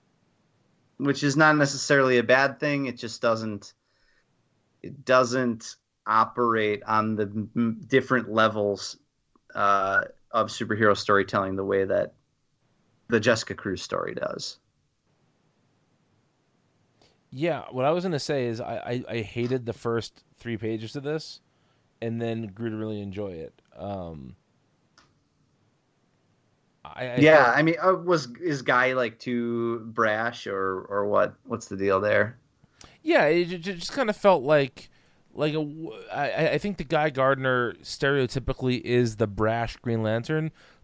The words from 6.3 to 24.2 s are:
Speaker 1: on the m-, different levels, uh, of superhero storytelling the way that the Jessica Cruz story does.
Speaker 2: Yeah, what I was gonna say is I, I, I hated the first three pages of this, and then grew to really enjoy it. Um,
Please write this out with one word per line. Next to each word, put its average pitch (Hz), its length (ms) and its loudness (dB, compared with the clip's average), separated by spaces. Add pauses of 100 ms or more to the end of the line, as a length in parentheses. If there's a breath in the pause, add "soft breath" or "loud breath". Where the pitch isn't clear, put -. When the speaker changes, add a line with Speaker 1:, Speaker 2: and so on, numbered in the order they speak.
Speaker 1:
on 110 300 0
the 107 80 0 (320)
m-, 113 320 0
different 127 420 2
levels, 107 680 0 (580)
uh, 98 480 2 (280)
of 110 180 0
superhero 107 480 2
storytelling 98 580 0
the 98 80 -4
way 98 220 2
that 95 280 -2 (920)
the 117 140 2
Jessica 113 340 0
Cruz 92 260 -6
story 50 320 -6
does. - 460 -8 (2750 soft breath)
Speaker 2:
Yeah, 143 400 -2
what 127 140 0
I 147 60 4
was 175 120 0
gonna 175 160 -2
say 135 260 -2
is 117 160 -4
I, 120 480 -6
I, 110 60 -6
I 117 60 -2
hated 120 440 -4
the 113 80 -6
first - 500 -6 (140)
three 117 200 -6
pages 110 380 -6
of 139 80 -10
this, 156 380 -8 (600)
and 117 200 -4
then 113 260 -4
grew 110 220 -8
to 110 80 -6
really 110 240 -6
enjoy 98 300 -8
it. 80 300 -14 (160)
Um, 82 580 -10 (2500)